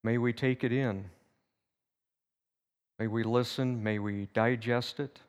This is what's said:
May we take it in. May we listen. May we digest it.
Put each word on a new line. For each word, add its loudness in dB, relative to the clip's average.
May 2
we 2
take 0
it 2
in. -2
May -2
we 0
listen. 0
May 0
we -4
digest 0
it. -8